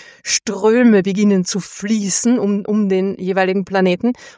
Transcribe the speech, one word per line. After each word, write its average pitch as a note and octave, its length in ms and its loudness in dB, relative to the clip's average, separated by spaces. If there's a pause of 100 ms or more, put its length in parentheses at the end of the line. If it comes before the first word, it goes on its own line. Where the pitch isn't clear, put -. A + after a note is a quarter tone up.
(260)
Ströme A3 760 2
beginnen G3 440 2
zu - 160 -6
fließen G#3+ 800 -2
um, G3+ 260 -2
um G#3+ 240 0
den F#3+ 280 0
jeweiligen F#3 460 -2
Planeten F#3+ 500 0 (240)